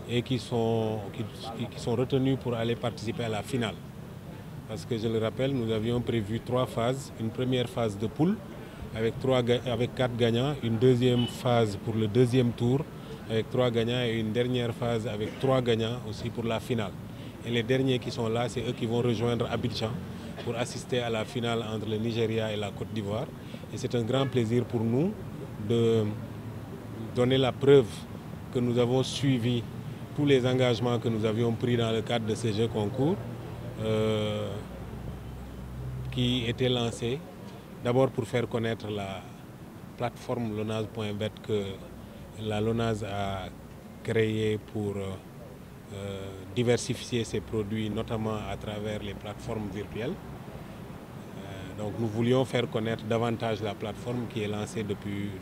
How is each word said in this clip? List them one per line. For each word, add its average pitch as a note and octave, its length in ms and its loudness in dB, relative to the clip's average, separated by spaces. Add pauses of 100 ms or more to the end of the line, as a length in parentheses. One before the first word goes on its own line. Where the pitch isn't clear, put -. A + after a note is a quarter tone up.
et A#2+ 140 2
qui B2+ 160 0
sont, A2+ 600 2 (120)
qui, - 120 -4
qui, A#2 420 -8
qui - 140 -8
sont - 160 0
retenus C3 440 4
pour A#2+ 140 -2
aller A#2 220 0
participer A2+ 480 -4
à A2+ 60 -2
la G#2+ 120 -2
finale. A2 320 0 (920)
Parce G#2+ 180 -8
que, B2 100 -2
je A2 120 0
le A2+ 100 2
rappelle, A2 360 2
nous A2+ 180 0
avions A#2 300 2
prévu A2+ 400 0
trois B2+ 260 2
phases. B2+ 520 -2
Une A2+ 100 -2
première B2+ 380 2
phase A2 300 0
de G#2+ 80 -2
poule E3+ 320 2 (580)
avec, A2+ 240 0
trois B2+ 220 4
ga-, A#2+ 240 4
avec A#2+ 300 0
quatre A#2+ 200 2
gagnants, A#2+ 460 4
une A2+ 160 2
deuxième B2 480 6
phase A#2 520 2
pour G#2+ 180 -2
le A2 120 4
deuxième A#2+ 440 6
tour B2 300 2 (500)
avec A2 180 0
trois B2 220 4
gagnants A#2 320 2
et A2+ 160 0
une A2 120 0
dernière A#2+ 420 2
phase A#2 340 0
avec G#2+ 320 -4
trois C3 220 6
gagnants A#2 360 2 (100)
aussi A2+ 220 -4
pour A2 140 -4
la A2+ 160 0
finale. G#2+ 320 -2 (560)
Et - 20 -2
les A#2+ 140 2
derniers B2+ 340 4
qui A#2 140 -6
sont A#2 160 -2
là, A#2+ 220 2
c'est A#2 120 -4
eux A#2+ 120 -2
qui B2 120 -4
vont A#2 160 2
rejoindre A#2 480 2
Abidjan A#2 420 0 (520)
pour A#2+ 120 -2
assister - 440 -2
à A#2+ 100 0
la A2 160 0
finale A#2 380 0 (100)
entre G#2+ 160 -4
le A2 80 0
Nigeria A2 540 0
et G#2 60 -2
la G#2 120 -2
Côte F#2+ 240 -6
d'Ivoire. G#2+ 340 -2 (460)
Et A2 40 -6
c'est A#2+ 180 -2
un A#2 80 2
grand C3 240 2
plaisir A#2+ 380 4
pour A2+ 160 0
nous B2+ 300 2 (560)
de A2+ 380 4 (1120)
donner B2 220 6
la C3 140 4
preuve C3+ 340 10 (680)
que B2+ 60 0
nous A#2+ 200 2
avons B2 240 6
suivi B2 580 2 (540)
tous D3 100 2
les C3+ 200 8
engagements B2 540 4
que A#2 100 0
nous A2 160 2
avions A2+ 260 2
pris A#2+ 240 2
dans A#2 160 4
le A2+ 100 2
cadre A2+ 240 0
de A2 80 2
ces A2 200 0
jeux A2+ 160 2
concours, A#2+ 460 2 (680)
euh, G#2+ 680 0 (1600)
qui B2 360 2
étaient B2 220 2
lancés A#2+ 500 0 (640)
d'abord B2+ 260 6
pour A2+ 160 -2
faire A#2 220 0
connaître A2+ 420 -2
la G2 320 -4 (760)
plateforme A#2+ 580 -2
lonase G#2+ 380 -2
point G#2 200 -2
bet G#2 180 -2 (140)
que G#2 200 0 (760)
la G#2+ 200 0
lonase A2+ 420 0
a G2 460 -4 (520)
créée A2 560 2 (160)
pour, G2+ 220 -2
euh, G2 1300 -10 (280)
diversifier A#2 720 2
ses A2 160 -4
produits, G#2+ 480 -2
notamment A2 480 -2 (120)
à G2 60 -6
travers G#2 480 -6
les G2+ 100 -6
plateformes G#2+ 600 -6
virtuelles. G#2+ 400 -4
Euh, - 1700 -12
donc G#2 160 -4
nous A2+ 100 0
voulions A#2 360 4
faire B2 260 0
connaître A2+ 360 0
davantage A2+ 580 0
la G#2 100 -2
plateforme A#2 580 -6
qui A2 120 -2
est G#2 40 0
lancée G#2 360 -4
depuis G2+ 460 -4 (120)